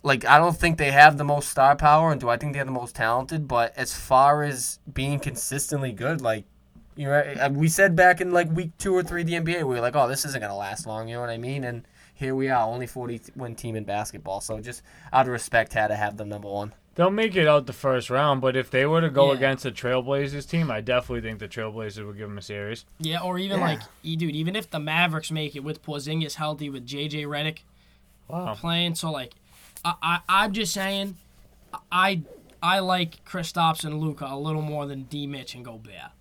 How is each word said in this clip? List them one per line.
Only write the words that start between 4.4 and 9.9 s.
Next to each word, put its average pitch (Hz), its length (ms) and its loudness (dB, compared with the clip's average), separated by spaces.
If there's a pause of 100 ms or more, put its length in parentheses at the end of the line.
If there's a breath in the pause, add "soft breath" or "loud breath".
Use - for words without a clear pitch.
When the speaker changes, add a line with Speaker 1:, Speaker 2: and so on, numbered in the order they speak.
Speaker 1:
as 131 360 -4 (140)
being 139 280 -2
consistently 135 720 -4
good, 131 280 -2
like, 110 240 -2 (520)
you 139 100 -6
know, 139 60 0 (280)
uh, 139 120 2
we 151 160 2
said 185 280 4
back 180 240 6
in, 175 120 -2
like, 175 200 4
week 165 260 -2
two 190 160 0
or 180 80 2
three 175 200 -4
of 165 40 -2
the 170 100 0
N 165 80 -2
B 170 120 0
A, 160 100 -2
we 131 100 0
were 117 40 -2
like, 123 160 0